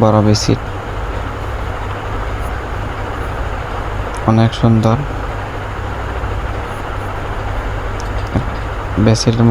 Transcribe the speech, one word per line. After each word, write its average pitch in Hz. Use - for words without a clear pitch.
বড় 107
বেডশিট, 107
অনেক 113
সুন্দর। 113
বেডশিটের 113